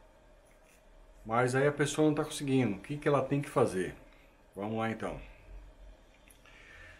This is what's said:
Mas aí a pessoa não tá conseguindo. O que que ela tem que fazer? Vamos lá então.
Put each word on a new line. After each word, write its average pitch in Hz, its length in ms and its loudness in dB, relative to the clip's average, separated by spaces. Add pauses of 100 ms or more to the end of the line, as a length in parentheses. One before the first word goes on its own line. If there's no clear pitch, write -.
(1200)
Mas 120 300 2
aí 139 140 4
a 143 40 2
pessoa 151 360 2
não 151 80 4
tá 156 80 0
conseguindo. 131 540 0
O - 40 -14
que 147 160 -8
que 151 100 -4
ela 139 160 4
tem 143 180 0
que - 80 -8
fazer? 92 460 0 (600)
Vamos 107 240 -4
lá 110 100 -2
então. 95 320 -6 (1800)